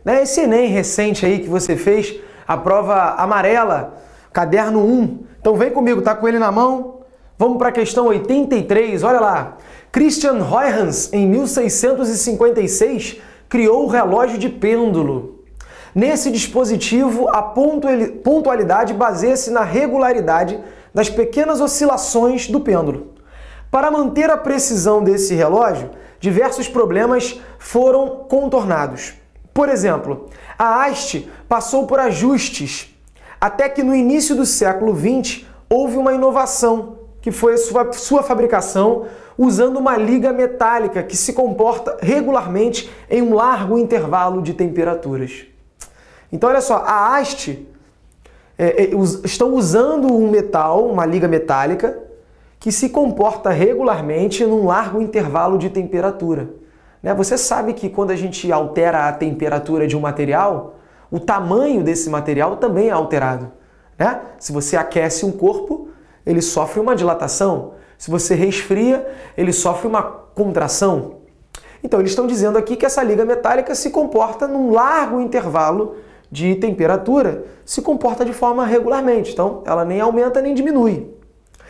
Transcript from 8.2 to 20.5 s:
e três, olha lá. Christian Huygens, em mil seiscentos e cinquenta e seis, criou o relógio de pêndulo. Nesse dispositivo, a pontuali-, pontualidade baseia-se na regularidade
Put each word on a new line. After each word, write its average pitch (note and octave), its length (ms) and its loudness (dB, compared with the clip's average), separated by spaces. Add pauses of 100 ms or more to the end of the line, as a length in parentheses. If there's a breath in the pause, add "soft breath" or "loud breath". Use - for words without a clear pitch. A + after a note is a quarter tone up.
e G3+ 80 2
três, G3+ 400 2
olha A#3+ 160 4
lá. E3+ 380 0 (340 loud breath)
Christian C#4+ 460 2
Huygens, G#3 720 0
em G3+ 160 2
mil A#3+ 200 2
seiscentos B3 600 0
e A3 100 -2
cinquenta A#3 440 2
e F#3 80 0
seis, - 500 -2 (300 loud breath)
criou A#3 340 4
o B3 60 0
relógio A3+ 480 2
de A3 100 -2
pêndulo. F3+ 960 -2 (500 loud breath)
Nesse C4 380 2
dispositivo, A3+ 960 0
a G#3 140 2
pontuali-, C4+ 680 0
pontualidade A#3 840 2
baseia-se A3+ 580 0
na A#3+ 100 2
regularidade G#3 960 0 (360 loud breath)